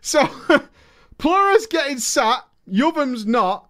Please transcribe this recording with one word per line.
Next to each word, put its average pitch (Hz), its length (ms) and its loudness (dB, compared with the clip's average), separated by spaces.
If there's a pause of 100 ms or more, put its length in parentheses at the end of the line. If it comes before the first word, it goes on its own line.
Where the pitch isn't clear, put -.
so - 280 0 (200)
<laughs> 302 140 4 (560)
Plura's 392 480 2
getting 285 320 -4
sat, 240 460 -2 (260)
Yuvum's 254 560 -2
not 208 420 -2